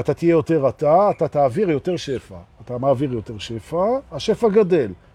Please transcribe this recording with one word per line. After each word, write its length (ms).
אתה 140
תהיה 160
יותר 380
אתה, 420
אתה 180
תעביר 420
יותר 260
שפע, 400
אתה 140
מעביר 340
יותר 260
שפע, 480
השפע 360
גדל, 440